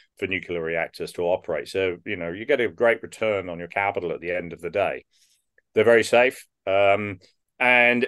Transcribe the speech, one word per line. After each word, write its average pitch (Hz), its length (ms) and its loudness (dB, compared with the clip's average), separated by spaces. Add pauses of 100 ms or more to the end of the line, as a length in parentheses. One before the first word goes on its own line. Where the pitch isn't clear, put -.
(180)
for 98 100 -6
nuclear 87 340 -6
reactors 82 520 -6
to 87 100 -6
operate. 87 440 -4
So, 92 380 -4
you 104 100 -8
know, 85 160 -8
you 104 140 -12
get 139 160 0
a 107 80 0
great 113 340 0
return 101 460 -4
on 85 100 -10
your 87 80 -10
capital 98 440 -4
at 73 100 -8
the 85 100 -6
end 87 220 -6
of 80 80 -16
the 85 80 -10
day. 80 360 -4 (680)
They're 110 100 4
very 113 200 6
safe. 123 440 2 (180)
Um, 101 540 2 (400)
and 123 480 4